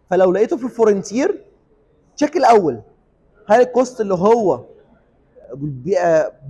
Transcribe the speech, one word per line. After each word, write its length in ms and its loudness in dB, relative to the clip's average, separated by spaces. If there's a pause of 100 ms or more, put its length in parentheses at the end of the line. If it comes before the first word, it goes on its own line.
(100)
فلو 220 2
لقيته 240 0
في 80 -8
الفرونتير 800 -2 (720)
تشيك 200 -2
الاول 440 2 (680)
هل 120 6
الكوست 400 -2
اللي 140 -2
هو 500 2 (920)
بي-، 440 -6
آه، 340 2 (180)